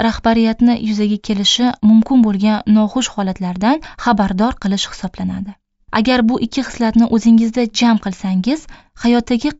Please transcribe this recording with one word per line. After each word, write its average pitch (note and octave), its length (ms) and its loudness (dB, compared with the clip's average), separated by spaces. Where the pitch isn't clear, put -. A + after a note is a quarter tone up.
rahbariyatni A3+ 680 2
yuzaga G#3 400 -2
kelishi G#3 400 0
mumkin A3+ 360 4
bo'lgan G#3 320 0
noxush G#3+ 420 2
holatlardan F#3+ 680 -2
xabardor G#3 600 0
qilish G3 260 -2
hisoblanadi. F#3 640 -10
Agar B3 200 2
bu B3+ 120 -2
ikki A#3+ 200 -4
xislatni A3+ 440 0
o'zingizda A3+ 580 2
jam A#3 180 2
qilsangiz, G3 720 -4
hayotdagi A#3+ 460 0